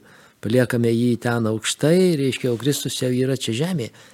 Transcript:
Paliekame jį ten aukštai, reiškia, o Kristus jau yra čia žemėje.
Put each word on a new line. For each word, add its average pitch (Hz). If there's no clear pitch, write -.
Paliekame 117
jį 120
ten 117
aukštai, 165
reiškia, 131
o 110
Kristus 139
jau 127
yra 131
čia 120
žemėje. 143